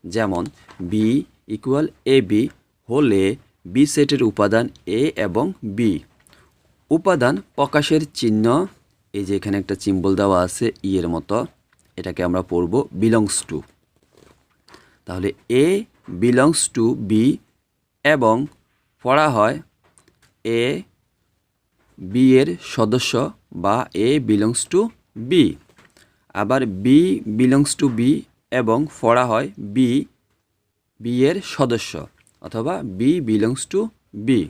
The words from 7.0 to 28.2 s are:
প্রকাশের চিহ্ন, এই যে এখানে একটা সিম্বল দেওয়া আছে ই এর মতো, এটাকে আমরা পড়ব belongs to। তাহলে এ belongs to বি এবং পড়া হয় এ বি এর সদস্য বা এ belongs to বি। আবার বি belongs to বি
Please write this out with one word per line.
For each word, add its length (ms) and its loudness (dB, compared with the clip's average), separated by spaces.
প্রকাশের 460 0
চিহ্ন, 520 0
এই 120 -6
যে 120 -2
এখানে 220 -4
একটা 220 -6
সিম্বল 360 0
দেওয়া 260 2
আছে 300 -4
ই 160 -2
এর 100 -4
মতো, 380 -4
এটাকে 280 -6
আমরা 180 -2
পড়ব 460 -2
belongs 360 2
to। 120 -8
তাহলে 280 -6
এ 360 2
belongs 400 4
to 200 0
বি 440 0
এবং 420 2
পড়া 260 2
হয় 320 0
এ 360 -2
বি 380 4
এর 240 2
সদস্য 680 -2
বা 420 -2
এ 320 0
belongs 440 0
to 180 0
বি। 360 2
আবার 320 0
বি 540 2
belongs 400 4
to 100 2
বি 340 0